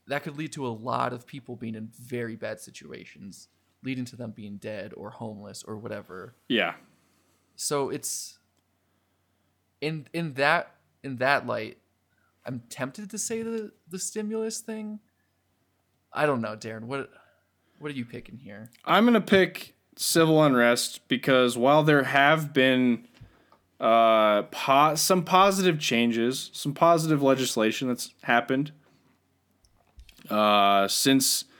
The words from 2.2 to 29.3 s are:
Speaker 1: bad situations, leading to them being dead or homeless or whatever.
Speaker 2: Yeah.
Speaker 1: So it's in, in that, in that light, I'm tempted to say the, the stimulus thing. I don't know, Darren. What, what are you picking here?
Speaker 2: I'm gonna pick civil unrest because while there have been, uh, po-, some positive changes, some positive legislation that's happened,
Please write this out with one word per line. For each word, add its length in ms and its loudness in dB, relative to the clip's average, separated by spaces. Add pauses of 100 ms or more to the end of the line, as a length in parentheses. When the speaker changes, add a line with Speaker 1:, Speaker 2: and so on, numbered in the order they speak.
Speaker 1:
bad 240 -10
situations, 880 -20 (340)
leading 240 -8
to 100 -18
them 140 -12
being 280 -16
dead 380 -12
or 140 -14
homeless 560 -16
or 100 -12
whatever. 580 -14 (140)
Speaker 2:
Yeah. 260 0 (800)
Speaker 1:
So 340 -4
it's 480 -10 (1400)
in, 320 -8
in 220 -6
that, 400 0 (280)
in 140 -10
that 300 0
light, 320 -6 (680)
I'm 240 -10
tempted 400 -12
to 80 -12
say 240 -6
the, 300 -8 (160)
the 100 -10
stimulus 640 -8
thing. 400 -12 (1120)
I 140 -2
don't 140 0
know, 160 -6
Darren. 280 -12
What, 260 -10 (680)
what 120 -10
are 40 -12
you 100 -8
picking 340 -16
here? 320 -20 (140)
Speaker 2:
I'm 200 4
gonna 160 6
pick 540 0 (220)
civil 480 4
unrest 640 2
because 500 2
while 240 4
there 220 4
have 500 2
been, 540 2 (720)
uh, 640 4
po-, 500 2
some 300 0
positive 560 4
changes, 720 0
some 220 -8
positive 480 4
legislation 680 0
that's 340 -6
happened, 480 0 (1600)